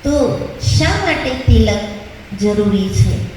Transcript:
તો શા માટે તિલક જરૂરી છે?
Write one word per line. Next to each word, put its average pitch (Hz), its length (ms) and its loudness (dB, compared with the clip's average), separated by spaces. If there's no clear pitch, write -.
તો 277 340 0
શા - 460 2
માટે 302 240 -2
તિલક 226 500 2
જરૂરી 202 480 0
છે? - 280 2